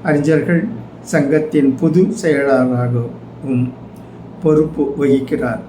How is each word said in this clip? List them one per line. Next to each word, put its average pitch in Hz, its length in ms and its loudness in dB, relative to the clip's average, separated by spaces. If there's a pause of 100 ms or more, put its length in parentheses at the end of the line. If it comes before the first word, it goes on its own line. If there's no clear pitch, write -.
அறிஞர்கள் 156 640 2 (340)
சங்கத்தின் 151 800 2
பொது 170 300 4
செயலாளராகவும் 127 1600 -2 (680)
பொறுப்பு 151 560 2
வகிக்கிறார். 131 680 0